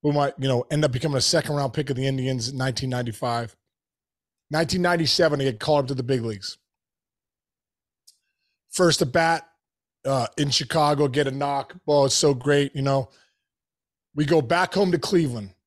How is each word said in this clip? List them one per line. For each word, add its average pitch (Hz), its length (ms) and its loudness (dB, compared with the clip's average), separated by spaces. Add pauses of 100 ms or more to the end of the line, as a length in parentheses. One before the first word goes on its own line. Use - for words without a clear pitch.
We 147 80 0
might, 143 260 0
you 135 100 -4
know, 123 220 0
end 151 160 0
up 139 60 2
becoming 139 260 -2
a 120 40 0
second 151 340 0
round 135 180 -4
pick 139 160 -4
of 139 60 -2
the 131 100 -4
Indians 131 440 -2
in 139 80 -10
nineteen 131 340 -4
ninety-five. 120 640 -4 (960)
Nineteen 170 320 0
ninety-seven, 160 580 2
I 135 40 0
get 120 140 -2
called 147 260 2
up - 20 -10
to 135 80 -4
the 127 80 -4
big 123 180 -2
leagues. 107 380 -10 (2000)
First 175 300 4
at 135 100 0
bat, 165 380 2 (560)
uh, 135 220 0 (100)
in 143 140 0
Chicago, 147 560 2
get 139 180 0
a 135 60 -4
knock. 139 440 -6 (120)
"Oh, 143 180 4
it's 135 80 0
so 143 220 4
great," 143 400 0
you 135 80 -4
know. 135 260 0 (1040)
We 147 120 0
go 156 180 4
back 170 320 0
home 196 160 2
to 170 80 2
Cleveland. 120 560 -2 (120)